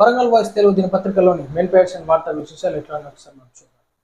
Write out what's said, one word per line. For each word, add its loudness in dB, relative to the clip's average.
వరంగల్ 2
వాయిస్ 0
తెలుగు 4
దినపత్రికలోని 0
మెయిన్ -2
పేజెస్ 2
and -18
వార్తా -2
విశేషాలు -8
ఎట్లా -12
ఉన్నాయో -14
ఒకసారి -20
మనం -20
చూద్దాం. -20